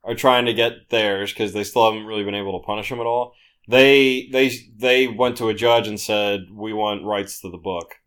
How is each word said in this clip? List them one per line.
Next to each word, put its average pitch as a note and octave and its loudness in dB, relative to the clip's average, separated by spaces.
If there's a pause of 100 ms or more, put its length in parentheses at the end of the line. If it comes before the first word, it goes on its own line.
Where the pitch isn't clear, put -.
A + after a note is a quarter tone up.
are A2+ -6
trying B2 4
to A#2 0
get A#2 -2
theirs G2+ 0
'cause G#2 -4
they G#2 -4
still A2 4
haven't G#2+ -8
really G#2+ -6
been G2+ -6
able G2 -6
to - -20
punish G#2+ -6
him A#2+ -8
at A#2 -4
all. A#2+ -2 (360)
They, C3 6
they, C3 2 (260)
they B2+ 2
went A#2+ -2
to A2+ -2
a G#2+ -2
judge A2+ 2
and G#2 -8
said, G#2 -2 (100)
"We G#2+ -10
want G#2 -4
rights G2+ -6
to F#2+ -14
the F2 -14
book." F2 -8 (100)